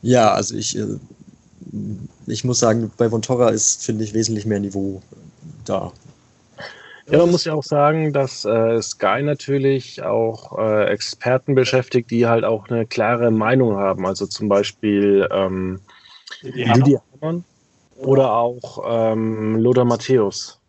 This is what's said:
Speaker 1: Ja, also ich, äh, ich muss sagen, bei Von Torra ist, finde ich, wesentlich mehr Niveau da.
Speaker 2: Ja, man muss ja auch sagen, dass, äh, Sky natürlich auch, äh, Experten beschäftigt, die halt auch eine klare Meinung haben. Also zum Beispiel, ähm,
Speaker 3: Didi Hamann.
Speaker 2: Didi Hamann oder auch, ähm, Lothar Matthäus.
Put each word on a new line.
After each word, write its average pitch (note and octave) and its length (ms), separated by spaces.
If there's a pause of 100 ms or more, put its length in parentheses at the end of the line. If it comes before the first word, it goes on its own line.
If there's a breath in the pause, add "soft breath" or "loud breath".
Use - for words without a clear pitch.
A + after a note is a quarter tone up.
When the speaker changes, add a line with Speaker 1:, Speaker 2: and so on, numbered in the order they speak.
Speaker 1:
Ja, A#2 320
also G#2 200
ich, G#2+ 240
äh, G#2 200 (1300)
ich - 180
muss B2 140
sagen, A2+ 380
bei A#2 140
Von A2 120
Torra A#2+ 280
ist, - 340
finde A2 200
ich, G#2+ 100
wesentlich A2 320
mehr G#2 140
Niveau G2 420 (640)
da. F#2+ 280 (1160 loud breath)
Speaker 2:
Ja, D3 100
man F3 140
muss F3 120
ja D#3+ 100
auch D3+ 100
sagen, D3+ 480
dass, C#3 320
äh, A2+ 360
Sky G#2+ 420
natürlich C#3 800
auch, A2+ 560
äh, G#2+ 260
Experten B2+ 720
beschäftigt, B2+ 560
die A#2 160
halt A#2 180
auch A2 240
eine A#2 180
klare A#2 440
Meinung A2+ 460
haben. F#2+ 300
Also F#2+ 200
zum G#2+ 220
Beispiel, G2+ 840
ähm, F#2 480 (600 loud breath)
Speaker 3:
Didi B2 220
Hamann. A#2 200
Speaker 2:
Didi C#3 140 (220)
Hamann E3+ 240 (520)
oder C3+ 360
auch, A#2+ 540
ähm, A2 680
Lothar B2 280
Matthäus. A#2 720 (100)